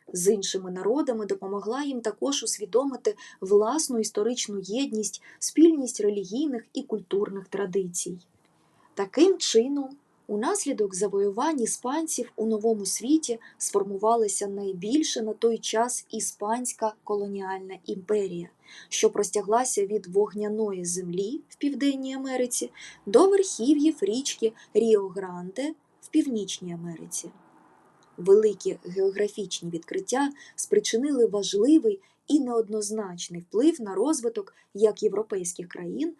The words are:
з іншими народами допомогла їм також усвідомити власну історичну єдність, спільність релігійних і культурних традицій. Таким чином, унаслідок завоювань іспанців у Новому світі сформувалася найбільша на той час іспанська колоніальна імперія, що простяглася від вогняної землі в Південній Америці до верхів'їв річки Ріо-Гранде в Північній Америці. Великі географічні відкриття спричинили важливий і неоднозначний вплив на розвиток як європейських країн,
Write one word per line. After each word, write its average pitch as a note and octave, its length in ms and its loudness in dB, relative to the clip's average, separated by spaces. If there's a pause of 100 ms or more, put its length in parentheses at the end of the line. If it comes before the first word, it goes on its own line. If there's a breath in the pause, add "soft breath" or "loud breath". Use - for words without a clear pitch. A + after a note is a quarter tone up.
(140 soft breath)
з F#3 200 4
іншими F#3+ 380 -4
народами A3 540 0
допомогла G3+ 580 -4
їм C4 180 -4
також A#3 420 -4
усвідомити A3+ 720 -2 (260 loud breath)
власну A3 580 2
історичну G#3+ 640 -2
єдність, G#3+ 580 -4 (180 loud breath)
спільність D4 640 4
релігійних G#3 720 -2
і A#3 100 -6
культурних G3 640 -4
традицій. F#3 720 -6 (760 soft breath)
Таким E4 440 4
чином, C4+ 520 2 (380)
унаслідок G#3+ 680 -2
завоювань G3+ 680 0
іспанців C4 760 -4
у A3 100 -4
Новому A3 400 0
світі A#3+ 540 0 (180 loud breath)
сформувалася G3+ 920 0
найбільша G3+ 760 -2
на G#3+ 120 -4
той A3+ 240 2
час A3 520 -2
іспанська A3 840 -4 (100)
колоніальна F#3+ 840 -6
імперія, F#3+ 640 -4 (400 loud breath)
що - 200 2
простяглася G#3 760 0
від G3+ 220 -4
вогняної G#3 760 -2
землі F3+ 640 -4
в - 60 -20
Південній C4+ 600 -2
Америці B3+ 560 -4 (340 loud breath)
до B3+ 240 10
верхів'їв D4+ 720 4
річки A3 520 0 (220 loud breath)
Ріо-Гранде G3 1000 2 (280)
в - 60 -20
Північній G#3+ 680 -2
Америці. E3+ 560 -10 (880)
Великі F#3+ 680 4
географічні G3 840 -4
відкриття F#3+ 640 -4 (240 loud breath)
спричинили A#3 680 2
важливий G3+ 760 2 (280 soft breath)
і D4 120 4
неоднозначний G#3 1000 -4
вплив C#4 400 2
на G3 140 -6
розвиток A3+ 580 -2 (200 soft breath)
як G#3 300 2
європейських F#3+ 640 -4
країн, G3 520 -6